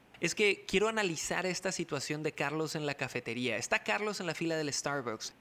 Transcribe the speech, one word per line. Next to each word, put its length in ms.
es 140
que 320
quiero 220
analizar 580
esta 240
situación 520
de 100
Carlos 420
en 120
la 80
cafetería. 640
Está 280
Carlos 360
en 60
la 80
fila 220
del 160
Starbucks. 680